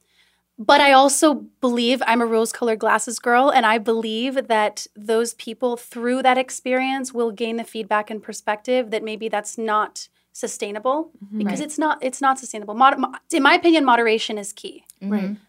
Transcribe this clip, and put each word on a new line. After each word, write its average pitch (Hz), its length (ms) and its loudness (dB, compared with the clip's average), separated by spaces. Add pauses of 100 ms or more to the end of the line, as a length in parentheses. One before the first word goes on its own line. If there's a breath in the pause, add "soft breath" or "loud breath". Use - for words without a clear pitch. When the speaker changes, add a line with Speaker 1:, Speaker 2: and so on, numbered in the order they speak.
(560)
Speaker 1:
But 277 240 6
I 277 120 6
also 277 420 6 (260)
believe, 240 460 0
I'm 233 140 2
a 233 60 0
rose-colored 226 520 0
glasses 220 400 0
girl, 247 320 2
and 240 140 4
I 220 140 2
believe 226 720 -4
that 214 460 0
those 226 400 -4
people 240 420 -6
through 247 460 -4
that 254 160 4
experience 262 760 -4
will 233 180 -2
gain 226 240 -6
the 226 80 -8
feedback 214 460 -4
and 214 120 -10
perspective 220 680 -4
that 208 120 -4
maybe 220 260 -8
that's 208 280 -6
not 214 520 -2 (240)
sustainable 233 800 -4 (140)
Speaker 2:
Mm-hmm. 202 140 -10
Speaker 1:
because 208 220 -2
Speaker 3:
Right. 302 60 -6
Speaker 1:
it's 302 120 -12
not, 302 260 0
it's 254 160 -6
not 269 180 2
sustainable. 208 360 -12
Mod-, 269 240 4
mo-, 254 160 -4 (180)
in 311 100 2
my 294 120 6
opinion, 330 300 4
moderation 226 540 2
is 202 140 -12
key. - 320 -18 (180)
Speaker 3:
Mm-hmm. 202 100 -6
Speaker 2:
Right. 202 240 -4 (120)